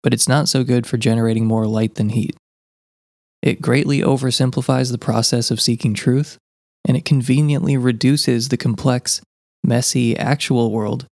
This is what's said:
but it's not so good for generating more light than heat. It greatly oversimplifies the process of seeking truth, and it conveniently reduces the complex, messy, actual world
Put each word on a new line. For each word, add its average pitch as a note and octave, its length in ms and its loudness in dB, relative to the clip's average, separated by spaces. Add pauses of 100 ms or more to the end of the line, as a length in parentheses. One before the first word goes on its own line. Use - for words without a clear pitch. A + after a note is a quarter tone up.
but A#2+ 100 2
it's - 160 -2
not D3 180 2
so C3 160 0
good B2 220 0
for - 120 -4
generating A2+ 500 0
more A2 180 0
light A2 300 -2
than G#2+ 140 -2
heat. A2 260 -2 (1040)
It - 200 0
greatly C#3+ 380 2
oversimplifies B2+ 920 0
the B2 60 -4
process A2+ 520 0
of A2 100 -2
seeking A2+ 340 0
truth, B2+ 440 -2 (480)
and B2+ 100 4
it D#3+ 80 -2
conveniently C#3 720 2
reduces B2+ 720 0
the B2+ 80 0
complex, B2 640 -2 (420)
messy, A#2+ 520 0
actual A#2+ 560 0
world A2 420 -4